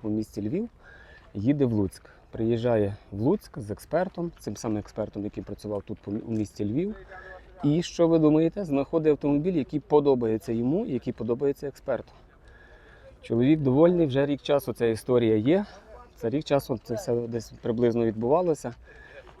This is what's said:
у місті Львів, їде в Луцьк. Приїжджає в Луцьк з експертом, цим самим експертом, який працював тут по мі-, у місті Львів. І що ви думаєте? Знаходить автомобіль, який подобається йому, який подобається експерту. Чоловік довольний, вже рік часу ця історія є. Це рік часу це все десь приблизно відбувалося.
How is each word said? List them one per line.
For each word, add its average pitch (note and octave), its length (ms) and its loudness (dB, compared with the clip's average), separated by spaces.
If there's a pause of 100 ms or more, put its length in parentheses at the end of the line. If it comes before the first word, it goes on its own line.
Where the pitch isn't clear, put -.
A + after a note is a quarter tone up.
у G#2+ 60 -6
місті G#2+ 400 -4
Львів, G#3 200 -4 (640)
їде C3+ 320 2
в A#2 80 0
Луцьк. G2+ 360 -2 (220)
Приїжджає A2+ 640 0 (160)
в G2+ 100 -6
Луцьк D#3 380 -2
з G#2 120 -10
експертом, E3+ 680 -4
цим G#2 180 -8
самим A2 200 -4
експертом, G#2 460 -8
який G#2 200 -8
працював G2+ 400 -8
тут G#2+ 140 -12
по - 140 -12
мі-, A2 160 -4
у A#2 40 -8
місті G#2+ 340 -4
Львів. F3 300 -4 (680)
І D#3 200 2
що - 240 2
ви E3 120 4
думаєте? D#3+ 460 4
Знаходить D3+ 460 0
автомобіль, D3 420 0
який D3 260 -2
подобається B2+ 720 2
йому, B2+ 340 0
який B2+ 280 -4
подобається C#3 540 -2
експерту. A#2+ 440 -6 (1080)
Чоловік B2+ 380 2
довольний, D#3 480 4
вже C3+ 180 0
рік C#3+ 160 -4
часу C#3 320 0
ця A#2 120 0
історія A2+ 500 2
є. D#3 300 2 (500)
Це A2+ 140 -6
рік D3 140 -4
часу C3+ 400 -2
це A#2 120 -6
все A#2 200 -4
десь A#2 360 -6 (100)
приблизно A#2 440 2
відбувалося. B2 680 0 (680)